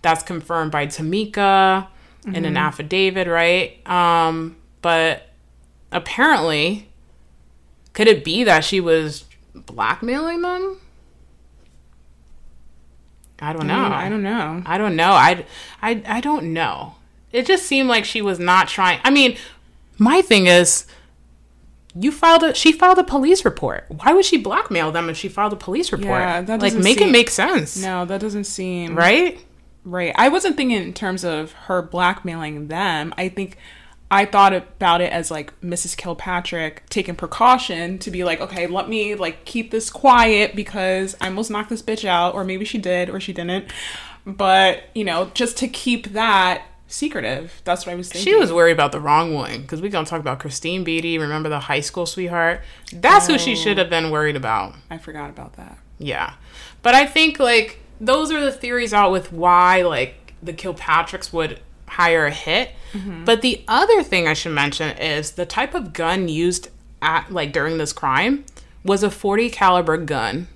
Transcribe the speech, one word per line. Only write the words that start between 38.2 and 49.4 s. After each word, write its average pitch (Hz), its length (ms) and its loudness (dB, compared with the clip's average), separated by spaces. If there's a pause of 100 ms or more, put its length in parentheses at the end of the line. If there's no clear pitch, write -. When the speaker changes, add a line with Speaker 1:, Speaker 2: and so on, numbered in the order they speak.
Speaker 2:
like, 165 160 -2
"Okay, 175 260 -6
let 180 220 -6
me, 208 260 -4
like, 170 300 -8
keep 226 260 -8
this - 180 -4
quiet 226 640 4
because 190 680 -4
I 190 80 -4
almost 214 220 -6
knocked 214 200 -6
this 226 120 -8
bitch 220 220 -6
out," 180 300 0
or 196 100 -4
maybe 190 200 -6
she 214 140 -6
did 180 300 -2
or 190 120 -8
she 185 120 -10
didn't. 180 340 -6 (600)
But, 190 580 2 (100)
you 220 100 -4
know, 180 300 -2
just 240 240 -2
to 262 100 -2
keep 233 440 -4
that 196 500 2 (260)
secretive. 160 760 -8
That's 180 200 -2
what 180 80 -8
I 175 40 -8
was 180 140 -10
Speaker 1:
She 175 140 -10
Speaker 2:
thinking. 415 140 4
Speaker 1:
was 214 140 4
worried 170 200 6
about 147 200 2
the 147 80 -6
wrong 156 340 2
one, 135 320 -6